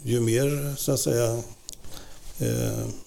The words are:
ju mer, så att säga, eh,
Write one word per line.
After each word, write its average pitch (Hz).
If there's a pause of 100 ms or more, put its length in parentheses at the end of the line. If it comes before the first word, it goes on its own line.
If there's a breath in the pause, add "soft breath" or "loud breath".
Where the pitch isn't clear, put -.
ju 120
mer, 139
så -
att 135
säga, 120 (1000 loud breath)
eh, 113 (220)